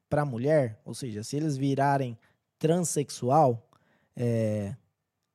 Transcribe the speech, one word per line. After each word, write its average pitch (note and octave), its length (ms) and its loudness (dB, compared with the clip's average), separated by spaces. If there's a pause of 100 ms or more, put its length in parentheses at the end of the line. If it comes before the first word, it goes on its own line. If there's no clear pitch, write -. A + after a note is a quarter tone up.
pra D3 160 2
mulher, B2+ 580 0
ou A#2 100 -12
seja, G#2+ 300 -10
se C#3+ 140 -6
eles D3+ 180 -2
virarem C3+ 640 0 (400)
transexual, D3+ 1080 2 (480)
é, A2 640 -2 (600)